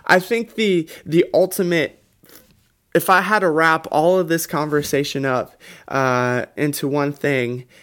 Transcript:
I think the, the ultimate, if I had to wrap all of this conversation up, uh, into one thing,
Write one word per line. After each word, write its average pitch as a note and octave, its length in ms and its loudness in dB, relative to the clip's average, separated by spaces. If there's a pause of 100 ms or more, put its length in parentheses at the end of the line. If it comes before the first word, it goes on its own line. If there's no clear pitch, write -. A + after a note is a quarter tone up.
I F#3 120 4
think A#3 360 -4
the, F#3 340 0 (160)
the D#3+ 300 2
ultimate, F3 680 0 (920)
if F3 160 0
I F#3 100 6
had G3+ 200 0
to F#3 100 2
wrap D#3+ 400 2
all F3 280 2
of F3 100 0
this E3 180 -2
conversation C#3+ 800 -2
up, B2+ 340 -4 (280)
uh, B2 580 0 (100)
into D3 320 -2
one C#3+ 240 -2
thing, B2+ 540 -4 (160)